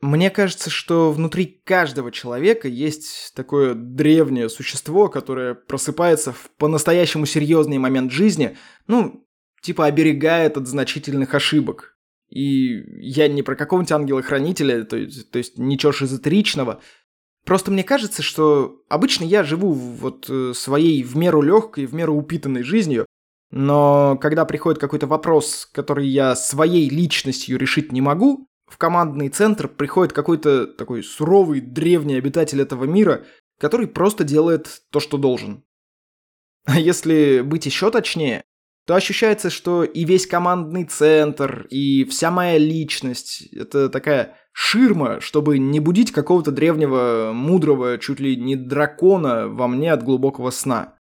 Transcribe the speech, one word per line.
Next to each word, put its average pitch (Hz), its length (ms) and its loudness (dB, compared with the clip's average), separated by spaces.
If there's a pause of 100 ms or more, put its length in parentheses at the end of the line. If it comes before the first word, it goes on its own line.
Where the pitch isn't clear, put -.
Мне 151 280 2
кажется, 190 400 -4
что 165 420 0
внутри 160 340 -2 (200)
каждого 143 460 -2
человека 143 580 -2
есть 147 640 -8
такое 135 380 0
древнее 131 760 2
существо, 151 600 -2
которое 127 460 -6
просыпается 151 760 -2
в - 260 -16
по-настоящему 160 680 0
серьёзный 151 540 2
момент 131 320 0
жизни, 151 460 0 (300)
ну, 214 400 0 (340)
типа - 260 0
оберегает 156 680 2
от 131 120 -6
значительных 139 680 -4
ошибок. - 640 -2 (320)
И 131 480 -2 (240)
я 139 260 2
не 143 160 0
про 135 120 -4
какого-нибудь 180 360 -2
ангела-хранителя, 139 920 0
то 110 120 -8
есть, 113 360 -10
то - 60 -4
есть 123 200 -8
ничего 139 340 0
ж 139 120 -2
эзотеричного. 135 760 -2 (680)
Просто 190 260 0
мне 190 120 0
кажется, 220 380 -4
что 151 680 0
обычно 175 360 0
я 190 180 2
живу 165 300 -2
в-, 123 240 -8
вот, 127 320 -10
э, 131 240 -4
своей 143 500 2
в 123 140 -6
меру 160 240 4
лёгкой, 170 460 2
в 123 60 -10
меру 160 220 -2
упитанной 143 480 -4
жизнью, 151 420 0 (460)
но 143 680 4
когда 156 240 0
приходит 156 340 -2
какой-то 147 280 -4
вопрос, 156 680 0
который 143 340 -4
я 135 280 2
своей 156 540 2
личностью 135 680 -2
решить - 340 -2
не 127 100 0
могу, 185 460 2 (200)
в - 100 -20
командный 165 520 0
центр 208 380 0
приходит 165 460 0
какой-то 147 540 0
такой 117 360 -10
суровый 160 560 2
древний 147 560 0
обитатель 139 460 -2
этого 135 240 -4
мира, 175 400 2 (340)
который 151 280 0
просто 196 360 0
делает 156 680 0
то, 147 80 0
что 147 180 -6
должен. 117 460 -2 (1000)
А 143 140 2
если 160 640 4
быть 151 240 -4
ещё 180 240 0
точнее, 170 540 -2 (420)
то 170 100 2
ощущается, 202 540 0
что 175 340 -2
и 156 200 -4
весь 185 240 4
командный 175 560 -2
центр, 147 840 0
и 135 360 2
вся 165 260 -2
моя 175 260 2
личность — 151 840 -2 (120)
это 139 360 -2
такая 131 460 -2 (260)
ширма, 185 600 2
чтобы 147 360 0
не 139 220 2
будить 175 320 2
какого-то 151 400 2
древнего, 131 840 2
мудрого, 131 640 2
чуть 135 220 -8
ли 135 160 0
не 127 200 -4
дракона 143 920 0
во 117 200 -4
мне 139 260 0
от 123 100 0
глубокого 131 460 0
сна. 123 460 -6 (100)